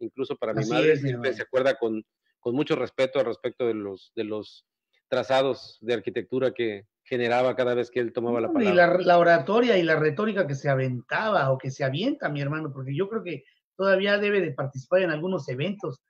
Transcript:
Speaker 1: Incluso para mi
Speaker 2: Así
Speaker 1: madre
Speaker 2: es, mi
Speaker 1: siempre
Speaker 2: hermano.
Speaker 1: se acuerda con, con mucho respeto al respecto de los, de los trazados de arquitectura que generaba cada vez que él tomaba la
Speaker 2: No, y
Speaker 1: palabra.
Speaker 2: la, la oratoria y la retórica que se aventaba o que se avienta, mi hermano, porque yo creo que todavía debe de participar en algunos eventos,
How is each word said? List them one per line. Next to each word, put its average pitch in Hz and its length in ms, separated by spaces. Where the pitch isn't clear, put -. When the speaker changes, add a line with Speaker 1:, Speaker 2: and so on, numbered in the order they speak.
Speaker 1:
Incluso 123 360
para 110 180
mi 135 80
Speaker 2:
Así 135 100
Speaker 1:
madre 143 220
Speaker 2:
es, 139 100
mi 139 60
Speaker 1:
siempre 123 200
Speaker 2:
hermano. 113 80
Speaker 1:
se 120 60
acuerda 131 340
con, 110 260
con 120 160
mucho 151 200
respeto 131 440
al 123 80
respecto 117 400
de 113 80
los, 98 400
de 117 80
los 107 420
trazados 131 720
de 110 120
arquitectura 123 600
que 104 340
generaba 123 520
cada 123 180
vez 120 180
que - 80
él 113 140
tomaba 120 260
la 113 80
Speaker 2:
No, 311 140
y 214 40
Speaker 1:
palabra. 175 340
Speaker 2:
la, 180 40
la 175 140
oratoria 185 600
y 175 60
la 160 160
retórica 185 480
que 139 80
se 143 140
aventaba 135 840
o 131 60
que 131 140
se 143 120
avienta, 180 460
mi 147 100
hermano, 147 320
porque 135 240
yo 196 140
creo 220 120
que 165 220
todavía 196 440
debe 208 200
de 165 140
participar 139 480
en 180 80
algunos 156 400
eventos, 147 500